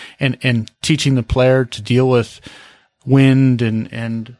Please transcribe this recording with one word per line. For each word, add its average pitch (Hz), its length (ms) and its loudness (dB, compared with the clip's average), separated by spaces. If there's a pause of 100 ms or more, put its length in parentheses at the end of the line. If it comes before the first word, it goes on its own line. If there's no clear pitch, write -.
(180)
And, 131 240 -2
and 117 260 -2 (140)
teaching 143 320 0
the 123 80 0
player 127 420 0
to - 160 -12
deal 123 280 0
with 120 320 -2 (640)
wind 135 580 4
and, 110 300 -4
and 113 480 -10